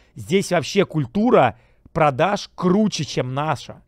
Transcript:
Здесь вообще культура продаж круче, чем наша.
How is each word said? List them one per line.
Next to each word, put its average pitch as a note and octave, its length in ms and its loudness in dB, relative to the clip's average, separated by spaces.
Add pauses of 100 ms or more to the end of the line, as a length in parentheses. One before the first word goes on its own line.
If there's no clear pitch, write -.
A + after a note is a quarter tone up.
(140)
Здесь D3 380 -2
вообще F3 320 0
культура D#3+ 720 2 (360)
продаж D#3 600 0
круче, F3+ 500 0
чем B2+ 280 -6
наша. C#3+ 560 -6